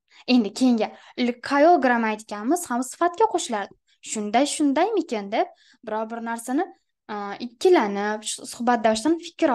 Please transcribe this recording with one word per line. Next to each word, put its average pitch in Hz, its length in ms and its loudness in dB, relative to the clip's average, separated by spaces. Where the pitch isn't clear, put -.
Endi 240 220 4
keyingi 240 340 2
lkayo 277 540 4
grammatikamiz 226 840 -2
ham 247 120 -2
sifatga 349 500 0
qo'shiladi. 214 400 -4
"Shunday, 214 420 0
shundaymikin?" 294 840 0
deb 302 160 0
biror 220 260 -6
bir 233 140 -10
narsani, 247 400 -4
aa, 202 260 -10
ikkilanib, 214 760 2
sh-, - 300 -10
suhbatdoshdan 233 680 2
fikr - 360 -2